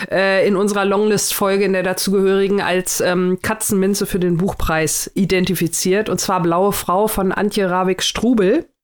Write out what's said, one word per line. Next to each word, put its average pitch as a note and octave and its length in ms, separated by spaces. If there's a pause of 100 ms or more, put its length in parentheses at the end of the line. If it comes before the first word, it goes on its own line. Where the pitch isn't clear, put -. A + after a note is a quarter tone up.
(100)
äh, F#3+ 360
in G3+ 100
unserer G3+ 280
Longlist-Folge, G3 800
in F#3+ 80
der F#3 120
dazugehörigen, G3 760
als, F#3 400
ähm, F3+ 400
Katzenminze G3+ 680
für G3 120
den F3 180
Buchpreis D#3+ 760
identifiziert. F#3 960
Und F#3 100
zwar F#3 220
Blaue F3 300
Frau G3 360
von F#3+ 240
Antje G3+ 380
Ravik-Strubel. G3 960 (180)